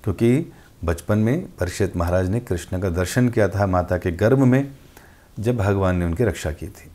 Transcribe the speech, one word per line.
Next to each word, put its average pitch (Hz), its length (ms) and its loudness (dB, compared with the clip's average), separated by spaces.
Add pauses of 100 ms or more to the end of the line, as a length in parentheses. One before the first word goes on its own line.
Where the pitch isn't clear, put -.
क्योंकि 113 480 0 (320)
बचपन 87 340 0
में 127 320 0
परीक्षित 90 460 -4
महाराज 90 340 0
ने 117 120 -2
कृष्ण 92 380 -6
का 98 100 -2
दर्शन 92 380 0
किया 107 220 2
था 98 180 0
माता 90 300 0
के 90 160 -2
गर्भ 107 260 2
में, 135 340 2 (640)
जब 117 200 -2
भगवान 95 400 2
ने 87 80 0
उनकी 85 200 0
रक्षा 95 280 -2
की 78 160 -10
थी। - 260 -20